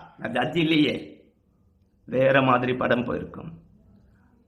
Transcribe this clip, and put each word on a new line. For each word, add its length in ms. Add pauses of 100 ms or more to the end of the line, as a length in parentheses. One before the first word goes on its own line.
(160)
நான் 160
ஜட்ஜ் 240
இல்லையே, 680 (840)
வேற 360
மாதிரி 320
படம் 300
போயிருக்கும். 480 (960)